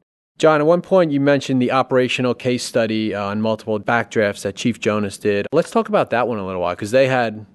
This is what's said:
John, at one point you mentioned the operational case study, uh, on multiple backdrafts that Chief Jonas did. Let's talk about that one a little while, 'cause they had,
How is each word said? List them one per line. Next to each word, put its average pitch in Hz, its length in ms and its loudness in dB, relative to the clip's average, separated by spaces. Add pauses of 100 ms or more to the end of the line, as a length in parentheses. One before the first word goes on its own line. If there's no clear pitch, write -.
(400)
John, 156 180 6
at 147 80 0
one 175 140 2
point 175 320 2
you 143 80 0
mentioned 139 400 2
the 123 100 0
operational 127 640 0
case 123 320 -2
study, 110 500 -2
uh, 101 120 -6
on 104 160 -4
multiple 110 360 -2
backdrafts 110 640 0
that 98 160 -6
Chief 117 240 -4
Jonas 104 380 -2
did. 101 340 0
Let's 165 180 0
talk 220 200 -2
about 185 200 2
that 120 180 0
one 117 100 -4
a 95 80 -6
little 92 160 -4
while, 87 120 -2
'cause 104 180 -8
they 131 160 4
had, 113 360 -2 (100)